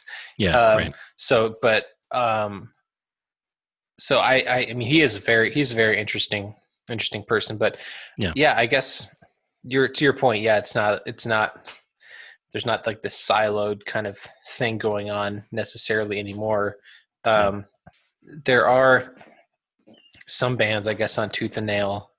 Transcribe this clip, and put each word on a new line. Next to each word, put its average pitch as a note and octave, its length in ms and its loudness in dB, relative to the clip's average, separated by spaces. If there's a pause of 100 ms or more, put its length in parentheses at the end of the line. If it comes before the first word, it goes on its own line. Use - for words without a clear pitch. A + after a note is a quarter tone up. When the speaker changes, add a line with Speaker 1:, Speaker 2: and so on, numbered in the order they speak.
(380)
Speaker 1:
Yeah, F#2 200 2
Speaker 2:
Um, A2+ 200 6
Speaker 1:
right. - 160 -4 (220)
Speaker 2:
so, A2+ 440 0
but, A2 260 2 (240)
um, G#2+ 600 -2 (1300)
so C3+ 200 2
I, A#2+ 180 4 (120)
I, B2 220 0
I A#2 40 -8
mean, A#2+ 140 -6
he D#3 140 4
is C3 160 0
very, A2+ 320 2
he's C#3 220 -2
a - 20 -8
very A2 240 2
interesting, G#2 560 -4 (340)
interesting A2 340 -6
person, A2 360 -2
but G#2+ 180 0 (400)
Speaker 1:
Yeah. F#2 180 -4
Speaker 2:
yeah, C#3+ 220 4
I A#2 100 2
guess - 400 0 (560)
you're, C3 260 0
to C#3+ 160 -2
your C3+ 100 6
point, A2 280 2
yeah, A2 160 4
it's - 160 -4
not, G#2 300 0
it's A#2 220 -8
not, A2 440 -2 (840)
there's A2 140 -8
not, A2 200 -2
like, G#2+ 160 -6
this - 180 -4
siloed G#2 640 0
kind A2 220 -6
of G2 120 -10 (300)
thing A2+ 300 -4
going G#2 320 -2
on G#2 420 -6
necessarily G#2+ 680 -4
anymore. G2+ 580 -4 (500)
Speaker 1:
Yeah. A2+ 60 2 (160)
Speaker 2:
Um, G2 180 -6 (800)
there B2 220 4
are B2+ 480 4 (1120)
some B2+ 300 0
bands, G#2+ 320 0
I G#2+ 60 -2
guess, G#2 240 -2
on A2 120 -2
Tooth - 280 -6
and A2 80 -4
Nail G2+ 520 -2